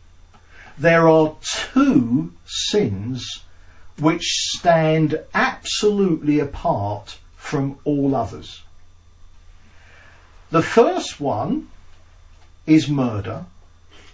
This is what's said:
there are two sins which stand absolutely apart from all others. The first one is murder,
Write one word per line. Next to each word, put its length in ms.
there 320
are 320
two 880
sins 960
which 260
stand 1000
absolutely 1080
apart 800
from 480
all 320
others. 460
The 100
first 580
one 480
is 220
murder, 580